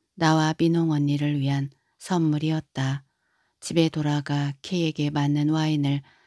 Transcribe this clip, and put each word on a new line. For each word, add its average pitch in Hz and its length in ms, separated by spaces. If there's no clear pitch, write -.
나와 160 440
민홍 165 340
언니를 147 480
위한 139 320
선물이었다. 151 1040
집에 165 300
돌아가 143 720
K에게 156 480
맞는 147 400
와인을 151 520